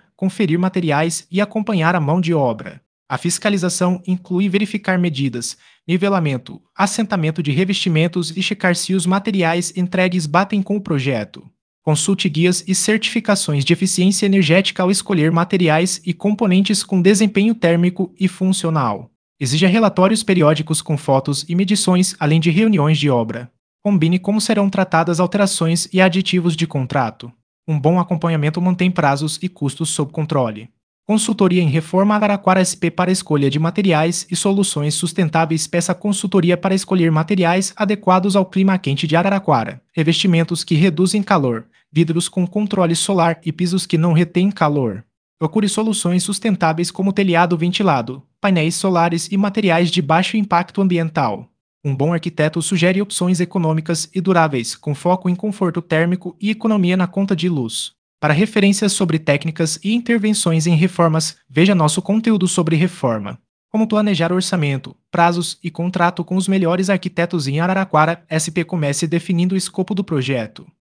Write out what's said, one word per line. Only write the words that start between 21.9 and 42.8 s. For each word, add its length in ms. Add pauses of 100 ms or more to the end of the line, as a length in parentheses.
além 220
de 100
reuniões 480
de 120
obra. 420 (320)
Combine 340
como 220
serão 300
tratadas 500
alterações 720
e 80
aditivos 560
de 100
contrato. 640 (380)
Um 100
bom 220
acompanhamento 640
mantém 280
prazos 520
e 80
custos 400
sob 240
controle. 560 (360)
Consultoria 560
em 60
Reforma 480
Araraquara 460
S 160
P 120
para 220
escolha 380
de 100
materiais 720
e 60
soluções 560
sustentáveis. 720
Peça 260
consultoria 600
para 180
escolher 380
materiais 640
adequados 640
ao 80
clima 320
quente 280
de 120
Araraquara. 640 (120)
Revestimentos 680
que 120
reduzem 460
calor, 440 (260)
vidros 380
com 180
controle 480